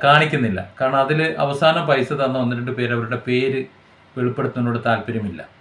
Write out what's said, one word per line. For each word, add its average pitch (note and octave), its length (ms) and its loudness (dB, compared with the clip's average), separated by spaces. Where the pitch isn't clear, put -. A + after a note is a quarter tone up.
കാണിക്കുന്നില്ല. C#3 680 4
കാരണം C3+ 180 2
അതിൽ D#3 400 0
അവസാനം D3 480 2
പൈസ C3+ 260 2
തന്ന C3+ 240 -2
ഒന്ന് B2 180 -2
രണ്ട് B2 160 -6
പേര് A#2+ 220 -2
അവരുടെ A#2 220 -2
പേര് C3 380 0
വെളിപ്പെടുത്തുന്നതിനോട് A#2+ 680 -2
താല്പര്യമില്ല. A2 600 -2